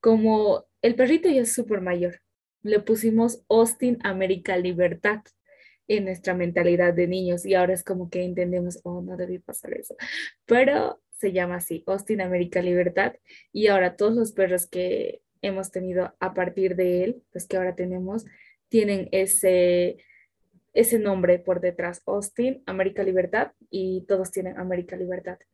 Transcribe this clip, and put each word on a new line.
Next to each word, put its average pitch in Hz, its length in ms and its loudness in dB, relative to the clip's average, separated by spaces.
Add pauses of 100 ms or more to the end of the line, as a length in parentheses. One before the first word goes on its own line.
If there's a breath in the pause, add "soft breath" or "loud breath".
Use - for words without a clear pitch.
Como 220 640 2 (160)
el 233 140 2
perrito 302 320 4
ya 269 140 4
es 226 120 -2
súper 214 260 -2
mayor, 180 400 -2 (420)
le 208 180 2
pusimos 226 680 2
Austin 233 540 4
América 190 540 -2
Libertad 180 680 0 (680 soft breath)
en 208 160 0
nuestra 185 300 -4
mentalidad 175 600 2
de 175 120 2
niños, 180 400 -2
y 190 80 2
ahora 180 200 4
es 175 100 -8
como 180 260 -6
que 180 140 -4
entendemos, 180 580 -4
"Oh, 180 200 -8
no 185 140 -10
debí 180 220 -8
pasar - 360 -12
eso". - 200 -14 (500 loud breath)
Pero 262 560 2 (120)
se 196 200 -4
llama 180 240 -2
así, 170 300 -8
Austin 196 340 -4
América 180 400 -2
Libertad, 180 540 0 (380 loud breath)
y 214 160 2
ahora 185 280 2
todos 214 200 2
los 220 160 0
perros 180 340 0
que - 560 -4 (200)
hemos 190 280 -6
tenido 185 480 -4
a 185 160 -4
partir 185 400 -2
de 180 300 2
él, 240 260 -6
pues - 160 -12
que 190 100 -4
ahora 180 200 -2
tenemos, 185 480 -6 (440 loud breath)
tienen 202 440 2
ese, 180 880 2 (760 soft breath)
ese 233 220 4
nombre 185 400 2
por 180 220 -2
detrás, 175 440 -4
Austin 233 640 -4
América 190 360 -2
Libertad, 185 500 0 (180)
y 185 360 -4
todos 185 240 0
tienen 185 280 -8
América 180 360 -6
Libertad. 180 440 -8 (160)